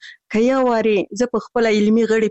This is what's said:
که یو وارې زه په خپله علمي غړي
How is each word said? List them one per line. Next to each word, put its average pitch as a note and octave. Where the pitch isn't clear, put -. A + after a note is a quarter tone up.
که G#3+
یو C4
وارې A3
زه G#3
په A#3
خپله A3+
علمي G#3+
غړي A3